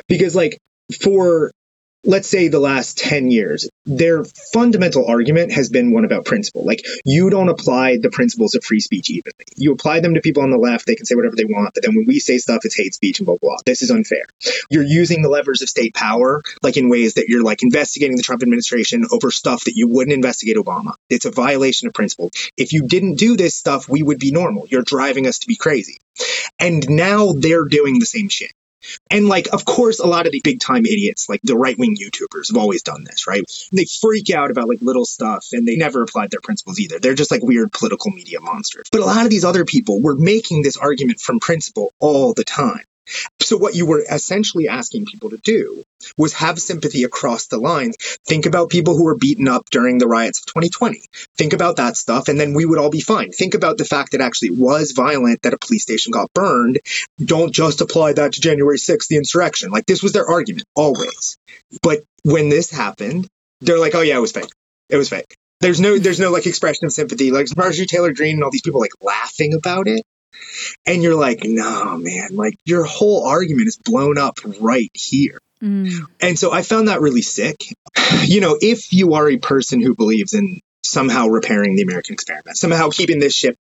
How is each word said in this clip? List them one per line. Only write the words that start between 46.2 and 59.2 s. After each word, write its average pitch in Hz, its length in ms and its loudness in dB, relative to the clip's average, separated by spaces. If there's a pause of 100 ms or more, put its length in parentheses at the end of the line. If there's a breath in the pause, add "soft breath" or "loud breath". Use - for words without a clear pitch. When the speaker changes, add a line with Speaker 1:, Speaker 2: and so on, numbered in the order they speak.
Speaker 1:
have 165 260 -2
sympathy 151 420 -4
across 120 460 -4
the 120 100 -4
lines. 131 380 -2 (320 loud breath)
Think 156 180 0
about 170 240 2
people 170 260 2
who 165 80 4
were 151 120 2
beaten 135 320 2
up 123 220 0
during 123 280 2
the 123 80 4
riots 113 320 0
of - 80 -12
twenty 165 220 -2
twenty. - 340 -2 (340 loud breath)
Think 151 160 0
about 175 240 0
that 120 200 -2
stuff, 139 320 -2
and 147 100 0
then 147 160 0
we 156 100 2
would 160 140 2
all 151 120 2
be 151 100 -4
fine. 139 320 -2
Think 190 220 -2
about 165 220 0
the 135 80 -2
fact 139 280 -4
that 131 80 0
actually 117 280 -2
it 87 80 -2
was 139 360 2
violent, 127 500 0
that 120 100 0
a - 60 -4
police - 240 -2
station 113 300 -4
got 104 200 -2
burned. 131 460 0 (440 loud breath)
Don't 160 300 0
just 160 280 0
apply 156 340 2
that 147 200 0
to 143 60 -8
January 143 380 4
sixth, - 300 -2
the 156 80 2
insurrection. 123 560 0